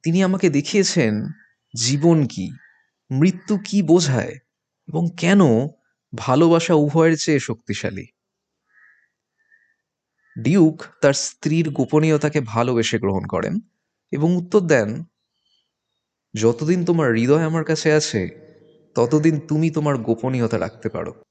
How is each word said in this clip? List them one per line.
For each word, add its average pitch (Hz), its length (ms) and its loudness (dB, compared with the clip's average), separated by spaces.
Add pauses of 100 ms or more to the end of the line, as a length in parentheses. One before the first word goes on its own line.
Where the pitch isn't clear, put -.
তিনি 170 200 0
আমাকে 185 260 2
দেখিয়েছেন 143 760 0 (500)
জীবন 139 520 2
কি, 92 240 -8 (600)
মৃত্যু 185 540 0
কি 202 160 -2
বোঝায় 151 540 2 (520)
এবং 165 200 -4 (100)
কেন 190 220 2 (760)
ভালোবাসা 165 580 2
উভয়ের 156 440 2
চেয়ে 147 220 0
শক্তিশালী।" - 640 -8 (2250)
ডিউক 156 440 2 (180)
তার 139 120 4
স্ত্রীর 156 560 -2
গোপনীয়তাকে 151 720 0
ভালোবেসে 117 580 -2
গ্রহণ 98 260 -2
করেন 95 340 -4 (520)
এবং 160 240 0
উত্তর 180 240 0
দেন, 143 440 0 (1300)
"যতদিন 151 500 0
তোমার 165 280 0
হৃদয় 131 300 2
আমার 160 200 -4
কাছে 156 300 0
আছে, 110 500 -2 (520)
ততদিন 151 440 2
তুমি 151 320 -2
তোমার 147 260 -2
গোপনীয়তা 113 640 -2
রাখতে - 300 -8
পারো।" - 420 -12